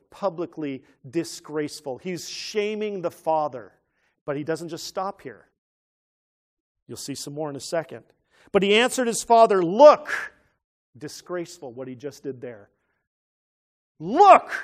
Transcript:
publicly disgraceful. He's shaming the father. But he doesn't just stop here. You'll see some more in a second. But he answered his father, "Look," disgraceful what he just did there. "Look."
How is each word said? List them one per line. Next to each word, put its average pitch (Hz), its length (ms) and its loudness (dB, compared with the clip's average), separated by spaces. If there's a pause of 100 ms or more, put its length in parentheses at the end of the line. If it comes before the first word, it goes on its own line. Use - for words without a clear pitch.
(100)
publicly 160 720 -8 (260)
disgraceful. 151 920 -8
He's 180 300 -10
shaming 208 760 -6
the 165 80 -4
father. 147 640 -6 (500)
But 143 120 -6
he 147 80 -8
doesn't 160 260 -8
just 160 160 -12
stop 190 340 -10
here. 113 260 -20 (1400)
You'll 117 80 -16
see - 180 -12
some 143 180 -14
more 151 160 -8
in 143 60 -12
a 135 60 -14
second. 156 440 -8 (460)
But 196 140 2
he 202 100 4
answered 247 320 2
his 233 160 -4
father, 226 400 6
"Look," 226 480 8 (880)
disgraceful 156 760 -12
what 131 140 -14
he 131 80 -14
just 139 300 -16
did 131 160 -10
there. 117 300 -18 (1300)
"Look." 302 500 6 (140)